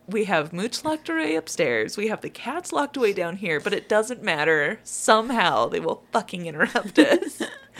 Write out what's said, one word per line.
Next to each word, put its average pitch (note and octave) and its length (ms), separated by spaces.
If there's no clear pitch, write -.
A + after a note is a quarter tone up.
we G#3 160
have D#3+ 280
Mooch G3 320
locked D#4 240
away D#4+ 280
upstairs. B2 600
We G#3 120
have G#3+ 120
the - 100
cats D#4+ 420
locked C#4+ 240
away A3+ 160
down F3 240
here, E3+ 240
but G3 120
it - 160
doesn't A3 340
matter. D#3+ 600
Somehow A3 840
they - 120
will D#3+ 220
fucking F#3 340
interrupt E3 520
us. E4+ 420